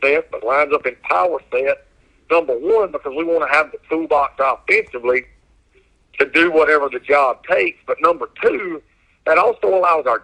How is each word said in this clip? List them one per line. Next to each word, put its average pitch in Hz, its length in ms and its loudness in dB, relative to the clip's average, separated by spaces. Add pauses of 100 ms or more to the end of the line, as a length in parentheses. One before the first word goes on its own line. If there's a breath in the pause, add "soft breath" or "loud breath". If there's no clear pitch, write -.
set, 147 280 0
but - 140 -10
lines 139 280 0
up 147 140 0
in - 160 -6
power 175 360 -2 (140)
set, 135 340 -2 (440)
number 160 260 2
one, 185 360 0
because 139 240 -8
we 160 80 -4
wanna 165 280 0
have 147 200 0
the 147 60 -14 (120)
toolbox 156 480 0
offensively 127 840 -2 (960)
to - 80 0
do 170 260 2
whatever 147 360 2
the 127 120 -10
job 135 460 0
takes. 185 400 -2
But - 140 -6
number 170 300 0 (100)
two, 392 420 -2 (440)
that 160 120 2
also 220 360 0
allows 175 320 2
our 117 180 0